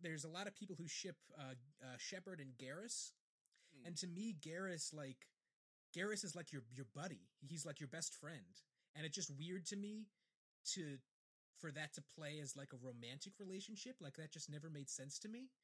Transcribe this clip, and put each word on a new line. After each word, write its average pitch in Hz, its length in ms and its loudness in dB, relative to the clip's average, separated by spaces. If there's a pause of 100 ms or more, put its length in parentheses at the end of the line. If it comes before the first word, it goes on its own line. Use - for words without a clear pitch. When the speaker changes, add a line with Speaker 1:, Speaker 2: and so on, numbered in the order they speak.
Speaker 1:
there's 160 240 2
a 160 40 0
lot 180 180 2
of 196 80 0
people 190 240 -2
who 170 100 0
ship, - 280 0 (220)
uh, 131 140 0 (300)
uh, 127 160 -4
Shepard 185 420 -2
and 135 160 -4
Garrus. 151 560 0 (640)
Speaker 2:
Hmm. 139 120 -6
Speaker 1:
And 170 100 0
to 185 80 4
me, 190 340 2
Garrus, 170 540 2
like, 139 240 0 (760)
Garrus 202 300 6
is 165 100 0
like 170 180 -4
your, 139 100 2 (120)
your 131 200 -2
buddy. 143 260 2 (260)
He's 160 200 0
like 147 140 0
your 143 80 0
best 160 260 2
friend. 147 300 -4 (500)
And 151 100 2
it's 156 120 2
just 185 220 4
weird 175 280 2
to 202 100 2
me 208 300 0 (680)
to, 151 240 2 (640)
for 165 120 2
that 151 240 0
to 156 60 -2 (140)
play 151 260 0
as, 139 140 0
like, 139 160 -4
a 139 100 -4
romantic 123 560 -4
relationship. 202 600 -2
Like, 147 160 -4
that 156 160 -4
just 151 180 -4
never 151 200 -2
made 143 180 -2
sense 139 300 0
to 214 100 -2
me. 247 220 -4 (140)